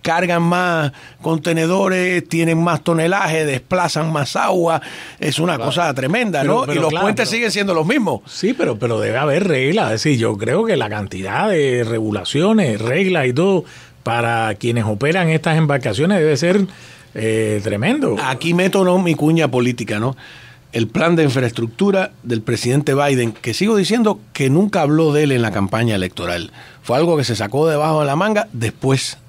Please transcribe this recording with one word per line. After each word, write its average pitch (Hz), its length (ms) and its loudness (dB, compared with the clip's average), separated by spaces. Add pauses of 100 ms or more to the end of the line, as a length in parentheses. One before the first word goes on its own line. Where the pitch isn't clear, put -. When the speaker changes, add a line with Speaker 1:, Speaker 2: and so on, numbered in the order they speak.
Speaker 1:
cargan 170 400 0
más 170 480 0 (320)
contenedores, 175 1040 0
tienen 165 320 0
más 170 220 0
tonelaje, 165 640 0
desplazan 160 680 -2
más 143 220 -2
agua. 170 480 0 (380)
Es 143 180 -2
una 170 160 0
Speaker 2:
Claro. 123 160 -2
Speaker 1:
cosa 160 240 0
tremenda, 160 460 0
Speaker 3:
Pero, 156 140 2
Speaker 1:
¿no? 240 80 2
Speaker 3:
pero 147 100 -4
Speaker 1:
Y 165 100 0
los 156 80 2
Speaker 3:
claro, 170 140 0
Speaker 1:
puentes 214 240 0
Speaker 3:
pero 214 80 -2
Speaker 1:
siguen 233 160 -2
siendo 196 220 0
los 156 120 0
mismos. 196 400 0
Speaker 3:
Sí, - 260 -2
pero, 131 240 -2
pero 113 220 -2
debe 107 200 -2
haber 151 280 0
reglas. 147 460 0
Es 113 100 -2
decir, 143 160 2
yo 110 180 0
creo 123 280 0
que 214 120 0
la 117 120 -2
cantidad 101 600 -4
de 135 360 0
regulaciones, 113 960 0
reglas 151 480 0
y 123 40 -2
todo 175 320 2 (380)
para 117 540 -2
quienes 117 280 -2
operan 147 440 0
estas 160 280 2
embarcaciones 143 600 2
debe 151 180 4
ser... 185 300 2 (480)
Eh, 110 480 0
tremendo. 127 580 0
Speaker 1:
Aquí 135 320 -2
meto, 190 320 2
¿no?, 180 140 4
mi 175 160 2
cuña 156 340 2
política, 120 520 -2
¿no? 127 160 -4 (560)
El 113 140 0
plan 170 300 2
de 160 80 4
infraestructura 131 880 0 (100)
del 117 200 -4
presidente 131 520 0
Biden, 135 380 0
que - 220 -8
sigo 214 200 0
diciendo 208 460 2 (120)
que 135 160 -2
nunca 180 340 2
habló 151 300 4
de 151 120 2
él 143 80 2
en 123 100 2
la 110 80 0
campaña 107 460 0
electoral. 87 560 -4 (320)
Fue 120 120 0
algo 165 200 2
que 139 80 0
se 113 100 -2
sacó 131 340 0
debajo 156 300 0
de 151 80 0
la 139 80 0
manga 208 380 0
después 131 680 -2 (100)